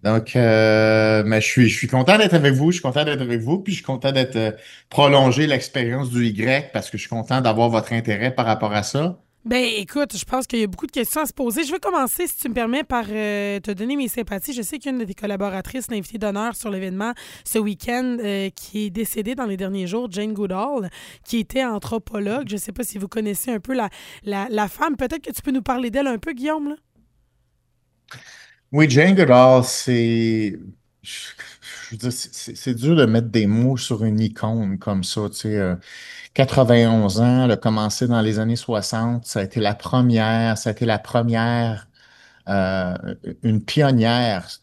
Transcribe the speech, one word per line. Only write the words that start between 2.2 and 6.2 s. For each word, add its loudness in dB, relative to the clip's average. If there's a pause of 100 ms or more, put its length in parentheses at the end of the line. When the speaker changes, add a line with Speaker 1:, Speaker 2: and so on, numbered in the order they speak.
Speaker 1:
avec 6
vous, 2
je 2
suis -8
content 0
d'être -2
avec -2
vous, -2
puis -4
je -6
suis -12
content -2
d'être, 0
euh, 0 (400)
prolongé 6
l'expérience -2
du 2